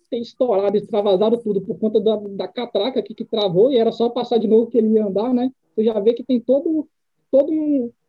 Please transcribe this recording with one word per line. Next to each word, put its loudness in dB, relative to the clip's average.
ter -4
estourado, 0
extravasado 0
tudo -2
por -8
conta 0
da, 0
da -8
catraca -4
aqui -10
que -10
travou, 2
e 2
era 2
só -2
passar -2
de -2
novo 4
que 0
ele 2
ia 2
andar, -2
né? 0
Você 0
já 0
vê 2
que -4
tem 0
todo, 0
todo 4
um, 0